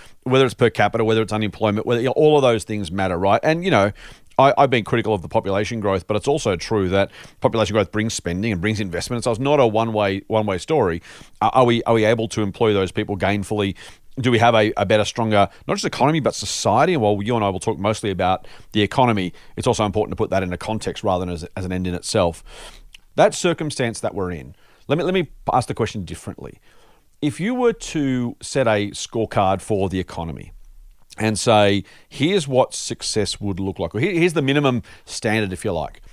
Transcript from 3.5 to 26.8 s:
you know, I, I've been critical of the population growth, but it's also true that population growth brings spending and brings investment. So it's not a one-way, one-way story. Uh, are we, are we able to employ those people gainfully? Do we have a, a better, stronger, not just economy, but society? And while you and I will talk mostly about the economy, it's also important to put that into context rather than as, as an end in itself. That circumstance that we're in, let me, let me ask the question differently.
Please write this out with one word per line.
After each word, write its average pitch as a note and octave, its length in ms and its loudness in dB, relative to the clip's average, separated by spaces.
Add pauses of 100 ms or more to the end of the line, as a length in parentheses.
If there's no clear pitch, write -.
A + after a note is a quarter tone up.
you F#3+ 60 0
know, G#2 220 4 (460)
I, C3+ 200 6
I've C3+ 120 4
been A#2+ 120 2
critical A2 320 0
of F#2 80 -4
the - 60 -14
population G#2 500 -2
growth, F#2+ 300 -2
but G#2 80 -2
it's G2+ 100 -4
also C3+ 300 0
true F#2+ 320 -2
that G2 240 0 (280)
population G#2+ 340 2
growth G#2 180 2
brings A2 200 -2
spending F#2 380 -4
and F#2 100 -2
brings G#2 200 -2
investment. G2 420 -6
So B2 80 -2
it's A2 80 -2
not C#3 220 2
a B2 60 6
one-way, G#2+ 600 0
one-way G#2+ 320 0
story. F#2+ 420 0 (400)
Uh, G#2+ 120 2
are B2+ 120 6
we, A#2+ 200 4
are A#2 100 2
we A2 100 4
able A2+ 260 2
to A2 120 -2
employ G#2+ 300 0
those F#2+ 180 2
people G2+ 260 -4
gainfully? G2+ 600 -2 (440)
Do B2 100 4
we A#2 80 4
have A#2 160 6
a, G#2+ 220 4
a G2+ 100 0
better, G#2+ 180 4
stronger, G#2+ 440 2 (180)
not E3 80 -2
just G3+ 100 -4
economy, D#3 360 0
but A2+ 160 0
society? B2 580 0
And C3+ 80 0
while G#2 180 2
you A2 140 -2
and A2 100 0
I G2+ 40 2
will F#2 100 -2
talk F2 220 -4
mostly G#2+ 300 -2
about F#2 360 -2 (240)
the G#2+ 100 0
economy, G#2 520 2 (240)
it's G#2+ 100 -6
also A2+ 180 2
important G#2 280 -2
to - 40 -6
put A2+ 140 -4
that F#2+ 140 0
into F2+ 120 -6
context G2 460 -8
rather F#2 240 -2
than F2+ 80 -6
as, D#2+ 100 -10 (120)
as F#2+ 80 -6
an F#2 80 -6
end F#2 160 -4
in F2 60 -4
itself. F2+ 500 -2 (720)
That G3+ 180 4
circumstance C#3+ 640 -2
that A2 140 -6
we're F2+ 160 -4
in, C#2+ 240 -12 (320)
let D3 120 0
me, E3+ 60 -2
let F#3 100 0
me F3+ 160 -2 (220)
ask B2 140 2
the A#2 80 -8
question G#2+ 300 -4
differently. - 560 -14 (640)